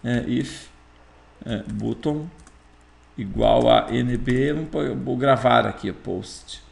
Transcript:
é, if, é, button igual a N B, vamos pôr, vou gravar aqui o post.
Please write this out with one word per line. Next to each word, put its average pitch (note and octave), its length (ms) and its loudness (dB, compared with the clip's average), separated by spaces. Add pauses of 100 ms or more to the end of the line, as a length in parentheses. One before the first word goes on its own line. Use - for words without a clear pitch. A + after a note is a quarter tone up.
é, A#2+ 140 0 (100)
if, - 400 -4 (760)
é, A2+ 200 -6
button A2+ 640 -4 (880)
igual A2+ 500 4
a A2+ 240 4
N B2 240 0
B, B2+ 360 0
vamos D3+ 160 -6
pôr, D3 260 -4
vou B2+ 220 -4
gravar B2 500 4
aqui G2+ 240 -6
o - 40 -10
post. - 760 -10